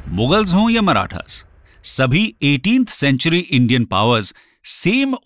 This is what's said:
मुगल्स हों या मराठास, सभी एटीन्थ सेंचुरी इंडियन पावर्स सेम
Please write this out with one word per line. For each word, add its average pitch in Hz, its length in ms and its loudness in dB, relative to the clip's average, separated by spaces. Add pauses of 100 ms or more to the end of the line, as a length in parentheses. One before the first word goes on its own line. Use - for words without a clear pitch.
मुगल्स 165 460 0
हों 214 160 2
या 226 120 0
मराठास, 113 640 -4 (360)
सभी 151 600 0
एटीन्थ 160 460 0
सेंचुरी 143 500 0
इंडियन 123 460 2
पावर्स 107 500 0 (300)
सेम 262 500 -2 (120)